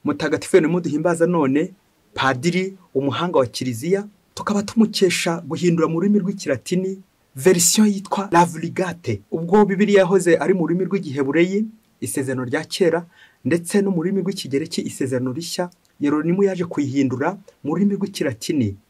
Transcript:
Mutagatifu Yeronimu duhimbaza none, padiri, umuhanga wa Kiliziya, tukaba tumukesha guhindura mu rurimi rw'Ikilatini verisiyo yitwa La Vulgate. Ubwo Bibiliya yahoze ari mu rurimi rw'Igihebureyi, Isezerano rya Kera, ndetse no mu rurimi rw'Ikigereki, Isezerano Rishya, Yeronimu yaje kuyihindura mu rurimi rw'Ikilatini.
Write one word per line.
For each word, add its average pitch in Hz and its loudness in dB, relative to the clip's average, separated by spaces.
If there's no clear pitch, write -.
Mutagatifu 147 0
Yeronimu 170 4
duhimbaza 165 0
none, 160 0
padiri, 170 -2
umuhanga 143 0
wa 127 2
Kiliziya, 143 -4
tukaba 202 -4
tumukesha 190 0
guhindura 160 0
mu 165 -2
rurimi 202 2
rw'Ikilatini 185 -4
verisiyo 180 4
yitwa 196 -2
La 175 6
Vulgate. 165 -4
Ubwo 170 4
Bibiliya 196 4
yahoze 175 4
ari 190 2
mu 165 0
rurimi 180 0
rw'Igihebureyi, 170 0
Isezerano 127 -4
rya 139 -4
Kera, 170 0
ndetse 170 0
no 196 0
mu 170 0
rurimi 190 0
rw'Ikigereki, 160 -4
Isezerano 127 -4
Rishya, 170 -6
Yeronimu 156 0
yaje 185 -2
kuyihindura 139 -2
mu 151 -2
rurimi 202 2
rw'Ikilatini. 131 -4